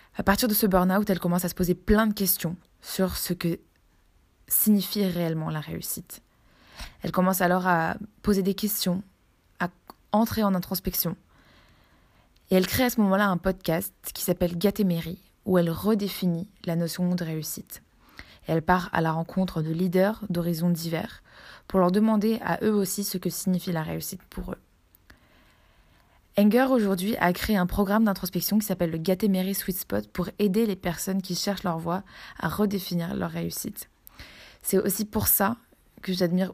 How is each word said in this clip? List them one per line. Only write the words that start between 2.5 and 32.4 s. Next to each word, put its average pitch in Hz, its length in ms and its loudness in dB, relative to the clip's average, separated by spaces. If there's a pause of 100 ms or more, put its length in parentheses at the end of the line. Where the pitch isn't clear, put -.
sur - 340 -2
ce - 160 -6
que 170 260 -2 (880)
signifie 202 580 2
réellement 165 460 -2
la 156 80 -4
réussite. 165 640 -10 (800)
Elle 170 80 -6
commence 185 300 2
alors 180 260 2
à 170 300 2 (260)
poser 196 200 2
des 190 120 0
questions, 190 480 -2 (560)
à 175 120 -4 (420)
entrer 226 320 2
en 196 100 2
introspection. 180 640 -4 (1400)
Et - 20 6
elle 185 140 4
crée 254 160 2
à 240 60 2
ce 226 100 2
moment-là 202 260 4
un 180 120 2
podcast 185 540 -2 (220)
qui - 80 -10
s'appelle 175 340 0
Gâté 202 280 2
Mairie, 165 360 -2 (260)
où 185 100 4
elle 170 140 4
redéfinit 190 760 0 (200)
la 165 100 0
notion 180 380 0
de 175 100 -2
réussite. - 580 -8 (640)
Et 156 60 -2
elle 160 80 2
part 180 320 2
à 165 80 2
la 160 100 2
rencontre 170 520 -2
de 156 80 -4
leaders 185 580 2
d'horizons 170 400 -2
divers 165 540 -4 (440)
pour 190 140 2
leur 180 100 4
demander 214 540 2
à 170 180 -2
eux 214 120 2
aussi 196 300 0
ce - 120 -6
que 180 140 -4
signifie 180 420 -2
la 160 100 -2
réussite 160 420 -8
pour - 280 -10
eux. - 60 -10 (1800)
Anger, 214 320 6
aujourd'hui, 202 460 2
a 180 160 2
créé 214 240 0
un 180 80 4
programme 202 400 2
d'introspection 196 540 0
qui 208 80 0
s'appelle 175 240 -2
le 160 80 -4
Gâté 185 300 0
Mairie 185 260 0
Sweet - 240 -4
Spot 208 300 -6
pour 175 200 -6 (100)
aider 208 280 2
les 190 100 -2
personnes 185 460 -4
qui 180 120 -6
cherchent 196 300 -4
leur 165 140 -2
voie 170 240 -4 (360)
à - 80 -4